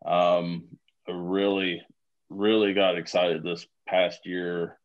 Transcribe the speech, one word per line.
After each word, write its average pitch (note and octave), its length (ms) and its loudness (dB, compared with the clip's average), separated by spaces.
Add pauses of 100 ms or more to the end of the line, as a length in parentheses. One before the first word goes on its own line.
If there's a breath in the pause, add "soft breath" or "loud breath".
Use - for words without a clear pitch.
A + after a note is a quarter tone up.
Um, F2 600 2 (440)
I F2+ 40 -8
really, F#2 720 0 (480)
really G2+ 440 2
got F#2+ 240 2
excited E2+ 440 0
this E2+ 240 -8 (200)
past F2+ 400 0
year, F2 580 -6